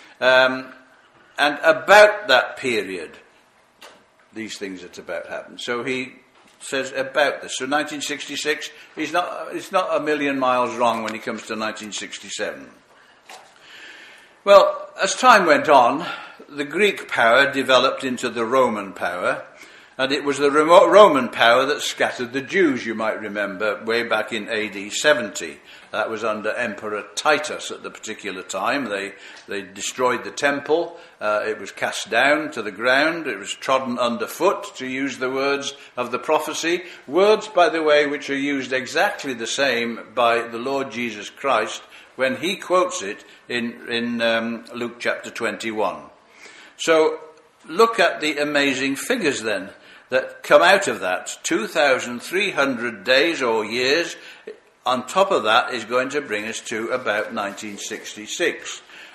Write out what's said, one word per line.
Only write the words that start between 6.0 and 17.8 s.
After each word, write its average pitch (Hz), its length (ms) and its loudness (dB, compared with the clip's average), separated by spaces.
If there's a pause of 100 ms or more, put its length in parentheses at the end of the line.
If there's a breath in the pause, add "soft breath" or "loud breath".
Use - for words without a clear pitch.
says 131 380 -6
about - 460 0
this. - 160 -10
So 127 80 -6
nineteen 151 340 -4
sixty-six, 143 680 -6 (260 loud breath)
he's 147 160 -6
not, 170 400 -4
he's 170 180 -10
not 185 240 0
a 147 60 0
million 143 400 -2
miles 127 340 2
wrong 113 300 0
when 110 80 -6
he 110 80 -10
comes 110 260 -8
to 117 80 -8
nineteen 107 380 -8
sixty-seven. 90 760 -10 (1700 loud breath)
Well, - 460 6 (120)
as - 140 0
time 220 320 6
went 143 220 4
on, 139 380 6 (420 loud breath)
the 147 160 -8
Greek 165 440 -2
power 131 440 4
developed 131 500 2